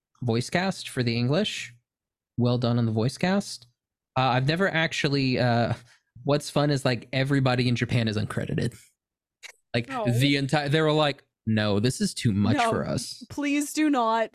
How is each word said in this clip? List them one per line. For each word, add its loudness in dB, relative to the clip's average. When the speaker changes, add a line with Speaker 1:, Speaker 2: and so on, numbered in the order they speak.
Speaker 1:
voice -2
cast -4
for -4
the 0
English. -2
Well 2
done 0
on 2
the 0
voice -2
cast. -2
Uh, 2
I've 2
never 0
actually, 0
uh, 2
what's 0
fun 2
is, 0
like, 0
everybody 2
in 4
Japan 0
is -2
uncredited. -4
Like, -2
Speaker 2:
Oh. -2
Speaker 1:
the 2
entire, 0
they 2
were 2
like, 0
"No, 2
this 0
is -2
too 0
much 4
Speaker 2:
No, 2
Speaker 1:
for -2
us." -6
Speaker 2:
please -4
do 2
not 0